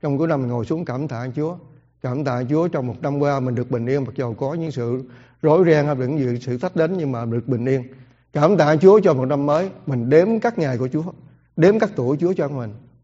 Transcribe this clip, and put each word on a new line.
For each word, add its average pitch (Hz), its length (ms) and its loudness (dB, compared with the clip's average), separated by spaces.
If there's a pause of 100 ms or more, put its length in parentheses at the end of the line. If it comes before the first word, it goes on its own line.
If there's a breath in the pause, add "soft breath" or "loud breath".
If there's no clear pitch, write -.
Trong 139 160 -2
cuối 165 100 0
năm 147 120 0
mình 123 100 -4
ngồi 120 140 -4
xuống 160 200 -4
cảm 143 240 -6
tạ 127 280 -8
Chúa. 165 200 -4 (460 soft breath)
Cảm 135 220 -4
tạ 127 260 -2
Chúa 165 180 0
trong 151 180 -4
một 120 140 -6
năm 143 180 -4
qua 143 220 0
mình 127 140 -2
được 120 160 -4
bình 117 160 -2
yên, 135 180 -2
mặc 120 100 -12
dù 120 200 -6
có 139 200 -6
những 165 160 -6
sự 127 340 -6 (380 loud breath)
rối 160 240 6
ren 151 200 4
hay 147 100 0
những 127 440 -2
sự 127 180 -6
thách 185 180 -6
đến 170 220 0
nhưng 143 140 -2
mà 117 120 -6
được 117 240 -4
bình 120 160 -2
yên. 131 180 0 (500 loud breath)
Cảm 160 240 4
tạ 156 200 4
Chúa 190 240 8
cho 180 140 4
một 127 120 -2
năm 143 200 0
mới, 165 240 0 (160)
mình 123 240 -2
đếm 190 300 4
các 233 180 -2
ngày 135 200 -2
của 127 100 -2
Chúa, 151 140 -4 (540 soft breath)
đếm 185 220 4
các 214 180 0
tuổi 131 240 -2
Chúa 175 120 0
cho 165 160 -2
mình. 120 260 -8 (300)